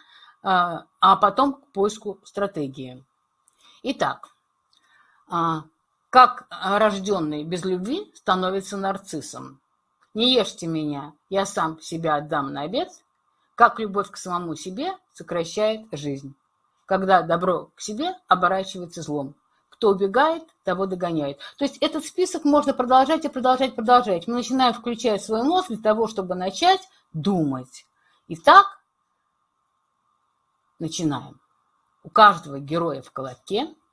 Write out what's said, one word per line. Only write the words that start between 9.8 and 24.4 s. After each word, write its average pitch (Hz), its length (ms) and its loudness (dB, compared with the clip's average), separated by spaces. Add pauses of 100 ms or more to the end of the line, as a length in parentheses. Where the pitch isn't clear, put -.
«Не 240 200 0
ешьте 214 340 -2
меня, 151 460 -6 (160)
я 190 180 0
сам 160 340 -4
себя 165 360 -2
отдам 147 360 -4
на 139 80 -8
обед». 233 280 -4 (640)
Как 233 240 4
любовь 202 320 -6
к - 60 -20
самому 175 380 -6
себе 285 420 -8 (160)
сокращает 214 800 -4
жизнь. 139 420 -10 (500)
Когда 190 360 2
добро 170 540 0
к - 40 -20
себе 277 340 -6 (140)
оборачивается 185 760 -2
злом. 143 320 -6 (360)
Кто 214 220 2
убегает, 247 520 2 (220)
того 190 220 -2
догоняет. 170 520 -4 (180)
То 285 60 -2
есть 285 140 -4
этот 294 280 -2
список - 380 -4
можно 294 300 4
продолжать 262 500 4
и 285 60 -4
продолжать, 254 440 0
продолжать. 226 540 2
Мы 233 80 -4
начинаем 247 380 0